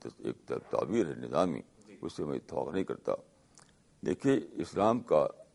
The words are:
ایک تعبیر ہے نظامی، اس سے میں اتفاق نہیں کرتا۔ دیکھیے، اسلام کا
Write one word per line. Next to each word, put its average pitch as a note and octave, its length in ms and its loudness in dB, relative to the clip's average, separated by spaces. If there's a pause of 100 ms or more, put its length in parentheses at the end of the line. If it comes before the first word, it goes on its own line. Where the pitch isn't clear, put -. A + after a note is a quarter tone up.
(180)
ایک - 340 -8 (180)
تعبیر F#2 360 2
ہے C#2 100 -6
نظامی، B1+ 440 0 (400)
اس E2+ 120 -8
سے E2+ 120 -6
میں C#2 120 -2
اتفاق - 320 -6
نہیں F2+ 160 -2
کرتا۔ - 280 -4 (920)
دیکھیے، C3+ 340 2 (120)
اسلام A2 480 2
کا D2+ 260 4 (280)